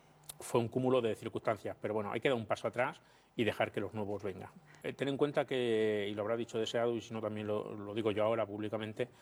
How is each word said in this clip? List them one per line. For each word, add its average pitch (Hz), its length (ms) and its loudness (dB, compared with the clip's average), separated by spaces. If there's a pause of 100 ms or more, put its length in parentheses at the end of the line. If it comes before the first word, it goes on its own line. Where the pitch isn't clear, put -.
(400)
fue - 200 2
un 117 80 0
cúmulo 127 340 2
de 110 140 0
circunstancias, 107 680 -4
pero 107 140 -2
bueno, 104 160 -2
hay 117 80 0
que 147 100 4
dar 127 80 4
un 113 80 -2
paso - 220 0
atrás 127 320 -2 (360)
y 123 80 2
dejar 104 280 2
que - 80 -4
los 101 160 -4
nuevos 101 260 -4
vengan. 98 300 -6 (320)
Eh, 127 100 -4
ten 139 140 -2
en 139 100 -2
cuenta 143 280 2
que, 110 600 2
y 104 60 -2
lo 104 80 -2
habrá 110 140 0
dicho 117 240 -2
Deseado, 120 360 2
y 107 60 -2
si - 100 -12
no 113 100 -4
también 107 260 -4
lo, 107 260 -2
lo 104 220 -8
digo 107 160 2
yo 104 120 2
ahora 110 220 4
públicamente, 107 600 -4 (140)